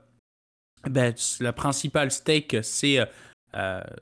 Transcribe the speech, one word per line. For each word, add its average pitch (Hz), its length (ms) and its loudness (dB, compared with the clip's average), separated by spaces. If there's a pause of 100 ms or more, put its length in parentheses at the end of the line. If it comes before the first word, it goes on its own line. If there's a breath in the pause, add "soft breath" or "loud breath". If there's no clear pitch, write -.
(920)
ben, 123 240 2
s-, - 260 -4
la 120 140 -2
principale 143 560 0
stake, 151 500 0
c'est, 139 380 2
euh, 110 80 4 (480 loud breath)
euh, 95 260 -4 (220)